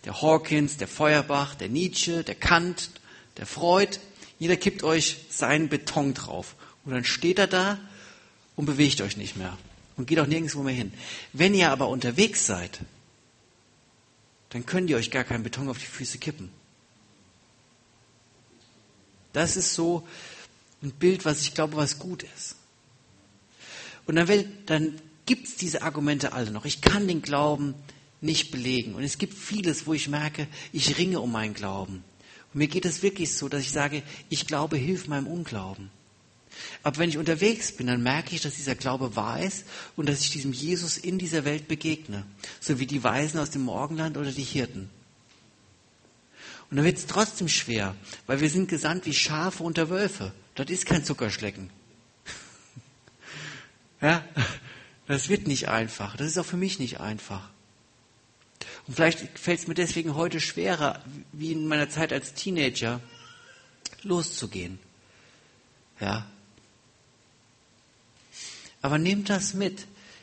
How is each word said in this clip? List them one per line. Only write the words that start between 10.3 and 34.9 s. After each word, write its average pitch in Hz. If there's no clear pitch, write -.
mehr 135
hin. 107
Wenn 185
ihr 175
aber 135
unterwegs 123
seid, 90
dann 120
könnt 180
ihr 143
euch 113
gar 127
keinen 117
Beton 131
auf 123
die -
Füße -
kippen. 98
Das 165
ist -
so 170
ein 143
Bild, 180
was 151
ich -
glaube, 156
was 143
gut 180
ist. -
Und 156
dann, 170
will, 202
dann 156
gibt's -
diese 165
Argumente 147
alle 117
noch. 107
Ich 147
kann 202
den 170
Glauben 143
nicht 151
belegen. 127
Und 127
es 139
gibt -
vieles, 180
wo 156
ich 147
merke, 147
ich -
ringe 180
um 120
meinen 107
Glauben. 95
Und 143
mir 147
geht 180
es 175
wirklich 190
so, 139
dass 139
ich 135
sage, 143
ich -
glaube, 156
hilf 160